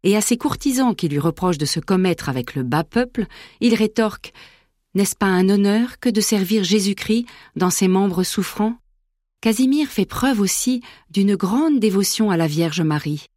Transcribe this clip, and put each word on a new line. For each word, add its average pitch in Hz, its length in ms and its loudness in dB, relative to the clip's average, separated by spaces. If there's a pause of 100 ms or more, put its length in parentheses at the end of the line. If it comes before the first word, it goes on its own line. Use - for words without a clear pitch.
Et 196 120 4
à 214 40 2
ses 233 160 0
courtisans 254 600 0
qui 175 100 -4
lui 143 140 -2
reprochent 165 380 -2
de 147 60 -2
se - 140 -4
commettre 185 500 0
avec 127 280 -6
le 131 80 -4
bas 147 180 0
peuple, 240 440 -4 (340)
il 233 160 4
rétorque : « 214 560 -2 (640)
N'est-ce 190 180 0
pas 196 140 2
un 185 200 4
honneur 208 520 2
que 254 80 0
de 214 120 2
servir 202 440 0
Jésus-Christ 202 600 0 (300)
dans 180 160 2
ses 190 160 0
membres 185 380 2
souffrants ? » 214 500 -4 (640)
Casimir 262 460 2
fait 196 180 -2
preuve 247 360 -2
aussi 240 420 -2 (280)
d'une 196 260 2
grande 269 420 0
dévotion 202 540 0
à 170 40 0
la 165 120 0
Vierge 160 320 -2
Marie. 151 460 -2 (100)